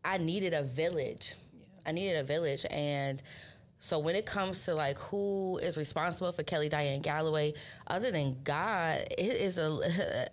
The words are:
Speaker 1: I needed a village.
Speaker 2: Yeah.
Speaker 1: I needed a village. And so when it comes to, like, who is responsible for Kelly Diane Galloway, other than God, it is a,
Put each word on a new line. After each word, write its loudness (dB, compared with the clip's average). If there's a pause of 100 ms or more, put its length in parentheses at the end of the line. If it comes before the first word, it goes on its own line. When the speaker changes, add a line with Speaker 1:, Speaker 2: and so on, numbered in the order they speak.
Speaker 1:
I 2
needed 2
a 4
village. -2 (180)
Speaker 2:
Yeah. -20 (220)
Speaker 1:
I 0
needed 2
a 0
village. 0
And 0 (560)
so 0
when 2
it 0
comes -2
to, 0
like, 0
who 0
is 0
responsible 0
for -2
Kelly 0
Diane 0
Galloway, 2 (320)
other 0
than 2
God, 2 (100)
it -2
is 2
a, 0